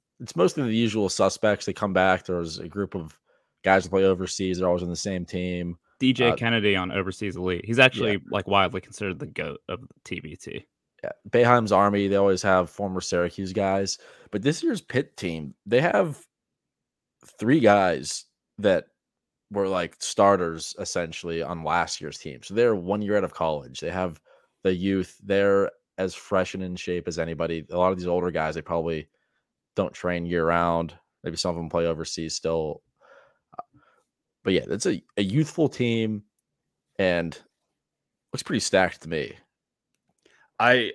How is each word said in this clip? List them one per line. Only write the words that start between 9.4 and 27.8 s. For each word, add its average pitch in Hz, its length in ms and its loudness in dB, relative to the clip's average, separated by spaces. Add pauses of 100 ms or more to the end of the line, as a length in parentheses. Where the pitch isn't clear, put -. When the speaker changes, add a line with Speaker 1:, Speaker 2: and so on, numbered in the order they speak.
Speaker 2:
of 92 140 -8
the - 60 -20 (160)
T - 160 -10
B 76 160 -14
T. - 300 -14 (380)
Speaker 1:
Yeah. - 60 -6 (180)
Boeheim's 120 440 4
Army, 101 360 4
they 98 80 2
always 98 260 2
have 92 280 4
former 92 300 -6
Syracuse 90 520 -4
guys. 98 460 -2 (320)
But 101 120 -6
this 143 200 -2
year's 269 180 -2
Pitt - 360 -4
team, 80 380 -8 (120)
they 117 140 2
have 175 440 0 (1120)
three 135 220 4
guys 92 640 4 (340)
that 98 280 4 (640)
were, 98 180 -2
like, 87 300 -4
starters, 87 800 2
essentially, 85 640 -6
on 80 200 -8
last 80 380 -2
year's - 180 -12
team. 69 240 -14
So 95 120 -12
they're 117 200 4
one 98 280 -2
year 104 140 0
out 95 80 0
of 80 100 -6
college. 73 460 -4
They 82 100 -6
have 90 300 -4 (420)
the 95 120 2
youth. 95 480 -2
They're 98 480 2 (280)
as 92 160 -2
fresh 92 400 -2
and 95 80 -8
in 90 120 -8
shape 87 320 -6
as 82 120 -6
anybody. 82 520 -4
A 87 60 -4
lot 92 160 4